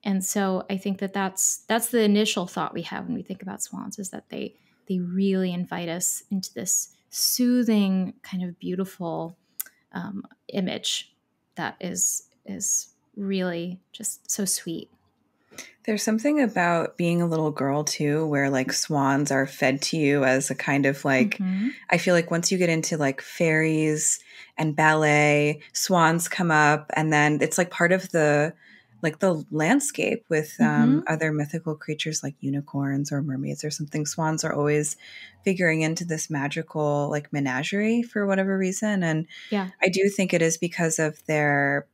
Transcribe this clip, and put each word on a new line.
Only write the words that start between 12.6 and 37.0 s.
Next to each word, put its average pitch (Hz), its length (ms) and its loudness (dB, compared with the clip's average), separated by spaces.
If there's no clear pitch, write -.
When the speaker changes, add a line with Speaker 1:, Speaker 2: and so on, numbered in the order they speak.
Speaker 1:
really 180 640 -4
just - 380 -12
so 202 160 -2
sweet. - 440 -6
Speaker 2:
There's 208 180 0
something 254 380 2
about 175 560 2
being 175 240 2
a 170 60 2
little 160 240 2
girl 147 340 -2
too, 151 420 0
where, 139 220 2
like, 135 240 0
swans 143 580 0
are 135 160 2
fed 139 360 0
to - 160 -4
you 143 260 4
as 135 260 2
a 131 40 -4
kind 139 320 0
of, 139 180 0
like, 139 340 2
Speaker 1:
Mm-hmm. 190 300 -2
Speaker 2:
I 175 80 4
feel 180 160 2
like 170 160 2
once 170 200 0
you 190 80 2
get 175 120 4
into, 160 260 0
like, 135 240 0
fairies 156 1000 0
and 156 180 0
ballet, 147 880 6
swans 170 540 4
come 175 220 0
up, 151 440 4
and 156 180 2
then 151 300 4
it's, 151 160 -2
like, 175 120 0
part 175 220 2
of 185 200 0
the, 151 420 2
like, 156 160 -2
the 175 320 0
landscape 170 800 0
with, 156 320 0
um, 151 400 4
Speaker 1:
Mm-hmm. - 120 -4
Speaker 2:
other 156 200 0
mythical 151 420 -4
creatures 151 480 -6
like 143 160 -8
unicorns 139 720 -4
or 143 100 -2
mermaids 143 440 -6
or 151 60 -4
something. 151 360 -6
Swans 160 380 -2
are 156 100 -2
always 151 420 0
figuring 175 380 2
into 165 220 -2
this 156 260 -6
magical, 147 800 -2